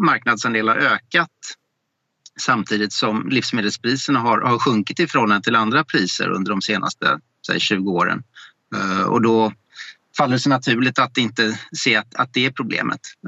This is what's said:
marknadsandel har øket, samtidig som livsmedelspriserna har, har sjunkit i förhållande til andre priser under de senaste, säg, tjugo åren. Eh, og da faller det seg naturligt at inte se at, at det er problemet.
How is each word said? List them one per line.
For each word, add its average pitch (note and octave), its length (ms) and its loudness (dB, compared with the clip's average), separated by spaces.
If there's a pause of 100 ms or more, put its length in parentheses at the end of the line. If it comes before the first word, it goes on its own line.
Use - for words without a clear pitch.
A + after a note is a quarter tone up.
marknadsandel A#2 720 0
har - 100 0 (140)
øket, - 580 -4 (840)
samtidig G#2+ 520 0
som A2 380 0
livsmedelspriserna B2 960 -2
har, A2+ 180 2
har A#2+ 160 2
sjunkit A2+ 460 0
i - 20 2
förhållande G#2 400 2
til A2+ 100 2
andre C3 300 2
priser F#2 480 0
under F#2+ 220 -2
de G2 60 -2
senaste, E2+ 580 -2 (260)
säg, F2+ 140 -2
tjugo F#2+ 400 0
åren. F2 240 -2 (500)
Eh, F#2+ 320 -2
og A2+ 160 2
da A2+ 140 4 (800)
faller C3 220 2
det - 60 -4
seg C#3+ 100 4
naturligt B2+ 480 0
at B2 160 -2
inte A2+ 320 0 (260)
se A#2 220 2
at, - 200 -4
at B2 160 -4
det C3 140 2
er C3 80 -6
problemet. - 580 -4 (140)